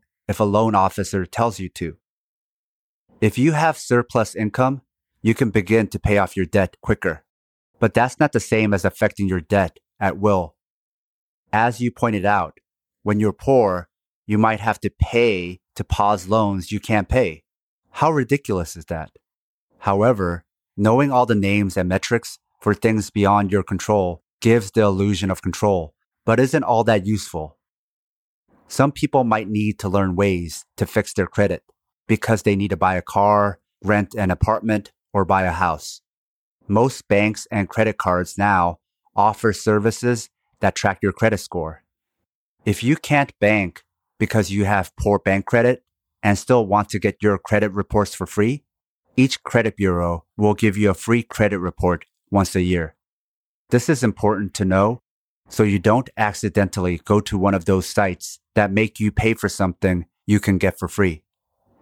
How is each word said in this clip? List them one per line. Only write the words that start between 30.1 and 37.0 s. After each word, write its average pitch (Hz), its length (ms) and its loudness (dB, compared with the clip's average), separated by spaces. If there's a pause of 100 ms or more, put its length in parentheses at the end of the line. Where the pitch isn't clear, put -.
ways 90 500 -2 (120)
to 92 80 -2
fix - 280 -4
their 92 140 -2
credit 98 360 -2 (440)
because 110 360 0
they 101 120 2
need 98 140 -2
to 90 80 -2
buy 92 180 0
a 90 60 -4
car, 101 580 2 (240)
rent 104 300 0
an 98 160 -2
apartment, 107 640 -2 (220)
or 98 120 2
buy 95 180 2
a 90 80 -2
house. 85 500 -4 (680)
Most 113 400 0